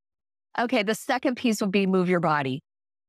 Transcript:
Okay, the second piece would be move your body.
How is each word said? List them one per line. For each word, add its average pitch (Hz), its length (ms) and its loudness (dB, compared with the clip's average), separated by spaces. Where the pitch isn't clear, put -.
Okay, 233 260 0
the 214 120 0
second 247 400 -2
piece 226 260 0
would 202 100 -2
be 196 140 2
move 185 220 2
your 180 140 2
body. 147 420 0